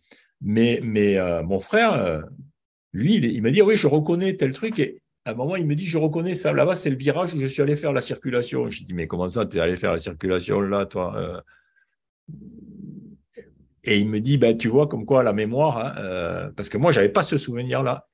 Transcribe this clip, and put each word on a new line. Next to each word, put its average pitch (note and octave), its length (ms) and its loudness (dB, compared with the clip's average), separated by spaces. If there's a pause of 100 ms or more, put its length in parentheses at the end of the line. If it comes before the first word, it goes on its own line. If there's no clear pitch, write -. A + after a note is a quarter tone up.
(420)
Mais, A2+ 400 2
mais, G#2 360 2
euh, F2 260 0
mon F#2 160 -2
frère, A3 340 2
euh, F2 280 -2 (720)
lui, D#3 260 2
il, D3 80 2
il A2 180 0
m'a A#2 80 4
dit, « F#3+ 120 4
Oui, G#3 140 6
je - 80 0
reconnais E3+ 500 2
tel C3 160 0
truc. » A3 280 -6
Et - 200 -2 (260)
à A2+ 60 -6
un - 20 -6
moment, C3+ 240 -4
il F3 80 -2
me D3 100 0
dit, « F3+ 120 -4
Je E3 100 -2
reconnais E3 380 -2
ça. D#3 180 -2
Là-bas, D3+ 220 2
c'est - 140 -4
le C3+ 60 0
virage C#3+ 380 -2
où D#3 60 -4
je C3+ 80 -2
suis C3+ 140 -4
allé C#3+ 140 2
faire D3 160 -4
la C3+ 80 0
circulation. » B2 720 -4
J'ai - 160 -12
dit, « F2+ 80 -10
Mais E2+ 140 -4
comment F2+ 200 -2
ça, G#2 180 -2
t'es - 140 -4
allé E2+ 160 2
faire F2+ 160 -2
la E2+ 80 -2
circulation F#2 640 -2
là, G2 240 0
toi ? » F#2+ 320 -6
Euh, F2+ 240 -8 (2500)
et A2 140 2
il G2+ 100 2
me G#2+ 140 -2
dit, « C3+ 160 2
Ben, A#2 180 6
tu A2+ 140 -2
vois, C#3+ 180 4
comme A#2 180 -6
quoi C3+ 180 4
la A2 100 2
mémoire, A#2 460 0
hein, B2 180 -6
euh, » F2+ 580 -6
parce G2+ 140 -8
que - 80 -4
moi, D#3+ 140 4
j'avais G#2 180 6
pas F3 140 2
ce D#3 120 -2
souvenir-là B2+ 800 -4